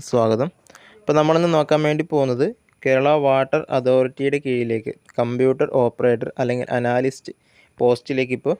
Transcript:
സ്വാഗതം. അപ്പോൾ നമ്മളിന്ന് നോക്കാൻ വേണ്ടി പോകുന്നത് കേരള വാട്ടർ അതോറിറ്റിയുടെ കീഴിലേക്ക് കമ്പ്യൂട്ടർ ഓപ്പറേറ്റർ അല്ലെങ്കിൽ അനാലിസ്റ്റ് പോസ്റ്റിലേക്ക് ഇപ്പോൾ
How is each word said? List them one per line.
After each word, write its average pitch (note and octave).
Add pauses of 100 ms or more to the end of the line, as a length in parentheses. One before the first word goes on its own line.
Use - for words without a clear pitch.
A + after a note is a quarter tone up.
സ്വാഗതം. A#2 (440)
അപ്പോൾ -
നമ്മളിന്ന് D#3+
നോക്കാൻ D#3
വേണ്ടി D3+
പോകുന്നത് C3+ (380)
കേരള C3+ (100)
വാട്ടർ C3+ (100)
അതോറിറ്റിയുടെ C3
കീഴിലേക്ക് A#2+ (200)
കമ്പ്യൂട്ടർ B2
ഓപ്പറേറ്റർ A#2+
അല്ലെങ്കിൽ B2
അനാലിസ്റ്റ് B2 (460)
പോസ്റ്റിലേക്ക് B2+
ഇപ്പോൾ C#3